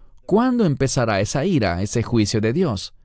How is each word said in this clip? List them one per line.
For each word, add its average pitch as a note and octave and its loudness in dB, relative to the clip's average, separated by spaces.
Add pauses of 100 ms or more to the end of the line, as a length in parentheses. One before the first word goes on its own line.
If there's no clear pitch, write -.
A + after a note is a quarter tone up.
(240)
¿cuándo A#3+ 2
empezará B2+ 0
esa C3+ -2
ira, G#2 0
ese A2 -2
juicio G#2+ 0
de A2 0
Dios? C#3 -2 (100)